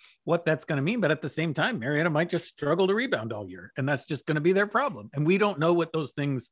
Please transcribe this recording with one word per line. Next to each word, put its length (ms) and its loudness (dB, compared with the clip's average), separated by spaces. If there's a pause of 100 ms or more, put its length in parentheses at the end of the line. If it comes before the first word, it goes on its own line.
(220)
what 220 0
that's 200 0
gonna 180 -2
mean. 180 0
But 100 4
at 100 0
the 80 -4
same 240 -2
time, 280 -2
Marietta 300 0
might 200 0
just 160 -2
struggle 400 0
to 80 2
rebound 380 -2
all 160 -8
year, 280 -16
and 120 -2
that's 160 -2
just 200 -6
gonna 160 -2
be 120 4
their 160 2
problem. 460 -4
And 120 0
we 100 6
don't 220 2
know 140 4
what 200 0
those 200 -4
things 400 -4